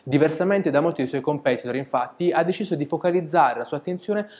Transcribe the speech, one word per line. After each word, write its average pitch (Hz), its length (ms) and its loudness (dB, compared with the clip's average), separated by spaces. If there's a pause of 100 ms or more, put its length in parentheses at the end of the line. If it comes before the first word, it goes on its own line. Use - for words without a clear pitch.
Diversamente 160 720 2
da 139 100 4
molti 165 200 0
dei 170 60 0
suoi 139 140 -4
competitor, 131 540 -2
infatti, 135 560 -2
ha 165 100 2
deciso 185 320 -2
di 147 140 -2
focalizzare 160 720 2
la 117 60 -4
sua 147 120 -6
attenzione 202 500 -4 (120)